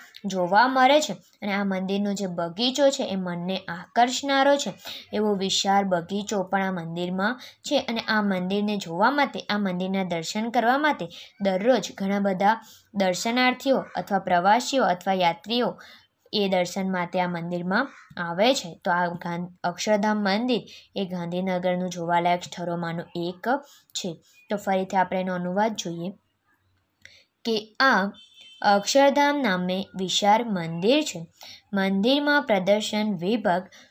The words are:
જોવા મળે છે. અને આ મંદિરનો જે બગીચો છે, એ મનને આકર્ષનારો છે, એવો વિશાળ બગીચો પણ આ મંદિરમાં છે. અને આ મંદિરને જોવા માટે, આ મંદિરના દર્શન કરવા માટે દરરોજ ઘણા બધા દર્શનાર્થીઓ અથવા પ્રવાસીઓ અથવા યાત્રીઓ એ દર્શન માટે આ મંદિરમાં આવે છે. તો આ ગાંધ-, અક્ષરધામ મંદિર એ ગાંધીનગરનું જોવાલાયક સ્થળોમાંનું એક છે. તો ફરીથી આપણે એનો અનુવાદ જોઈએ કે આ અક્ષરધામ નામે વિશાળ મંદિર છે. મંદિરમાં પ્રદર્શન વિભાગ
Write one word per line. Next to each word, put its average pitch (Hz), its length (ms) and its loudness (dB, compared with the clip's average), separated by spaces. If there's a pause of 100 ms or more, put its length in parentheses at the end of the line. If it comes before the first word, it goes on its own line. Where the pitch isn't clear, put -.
(260)
જોવા 190 420 4
મળે 262 340 6
છે. 214 120 -4
અને - 400 -10
આ 202 100 0
મંદિરનો 196 500 -2
જે 196 140 -6
બગીચો 196 600 0
છે, 269 140 -2
એ 196 120 -4
મનને 180 420 -4
આકર્ષનારો 254 1000 2
છે, 277 180 -4 (400)
એવો 214 200 2
વિશાળ 196 500 2
બગીચો 196 600 -2
પણ 196 180 -2
આ 190 100 -2
મંદિરમાં 180 680 -4 (260)
છે. 285 140 0
અને 226 280 -4
આ 214 140 2
મંદિરને 202 560 0
જોવા 196 340 0
માટે, 277 380 -2
આ 208 80 0
મંદિરના 190 460 -2
દર્શન 180 460 -4
કરવા 247 280 2
માટે 302 300 0 (340)
દરરોજ 196 520 2
ઘણા 196 260 -2
બધા 196 420 2 (320)
દર્શનાર્થીઓ 233 920 0 (100)
અથવા 190 240 0
પ્રવાસીઓ 202 640 2
અથવા 185 300 0
યાત્રીઓ 185 680 0 (540)
એ 202 160 0
દર્શન 190 420 -2
માટે 180 300 -2
આ 180 60 0
મંદિરમાં 175 600 -2 (300)
આવે 175 360 2
છે. 170 300 -10
તો 190 80 0
આ 175 160 2
ગાંધ-, 175 440 -6 (120)
અક્ષરધામ 214 540 0
મંદિર 214 440 0 (340)
એ 196 100 -4
ગાંધીનગરનું 180 840 -2
જોવાલાયક 175 540 0
સ્થળોમાંનું 170 600 -6 (100)
એક 175 320 -6 (480)
છે. 165 260 -8 (280)
તો 208 80 -4
ફરીથી 190 400 -2
આપણે 185 220 0
એનો 185 140 -4
અનુવાદ 185 420 -2
જોઈએ 170 340 -8 (1400)
કે 220 340 -2
આ 208 320 4 (500)
અક્ષરધામ 277 800 4
નામે 185 540 -2
વિશાળ 202 480 2
મંદિર 190 600 0
છે. 165 240 -10 (460)
મંદિરમાં 254 720 2
પ્રદર્શન 208 720 0
વિભાગ 185 480 0 (280)